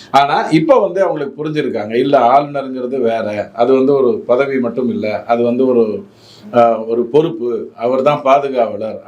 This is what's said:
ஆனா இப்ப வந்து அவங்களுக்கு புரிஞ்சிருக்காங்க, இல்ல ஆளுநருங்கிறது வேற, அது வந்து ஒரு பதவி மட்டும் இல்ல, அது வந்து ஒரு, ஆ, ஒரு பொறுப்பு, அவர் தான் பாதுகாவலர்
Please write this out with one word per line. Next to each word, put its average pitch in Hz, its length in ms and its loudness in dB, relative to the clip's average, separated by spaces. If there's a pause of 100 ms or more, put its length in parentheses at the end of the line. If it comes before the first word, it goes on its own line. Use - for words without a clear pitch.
(100)
ஆனா 139 300 2
இப்ப 165 380 4
வந்து 190 240 0
அவங்களுக்கு 139 420 -4
புரிஞ்சிருக்காங்க, 117 500 -4
இல்ல 139 240 4
ஆளுநருங்கிறது 131 840 0
வேற, 110 540 -4
அது 120 180 2
வந்து 131 200 2
ஒரு 120 340 0
பதவி 131 340 0
மட்டும் 120 280 -4
இல்ல, 104 360 -6
அது 117 180 0
வந்து 123 240 0
ஒரு, 110 380 0 (500)
ஆ, 117 300 4
ஒரு 117 200 -2
பொறுப்பு, 120 720 -2
அவர் 127 260 -2
தான் 147 200 0
பாதுகாவலர் 120 840 0